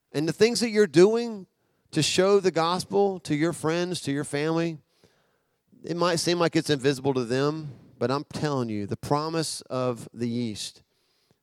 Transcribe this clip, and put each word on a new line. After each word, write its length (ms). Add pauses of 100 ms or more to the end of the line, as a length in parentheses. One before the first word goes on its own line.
(120)
And 160
the 40
things 280
that 100
you're 160
doing 600 (460)
to 100
show 380
the 100
gospel 720
to 140
your 180
friends, 500
to 100
your 120
family, 540 (1040)
it 120
might 200
seem 220
like 180
it's 120
invisible 460
to 100
them, 480 (260)
but 120
I'm 220
telling 360
you, 180
the 100
promise 680
of 500
the 160
yeast 540 (600)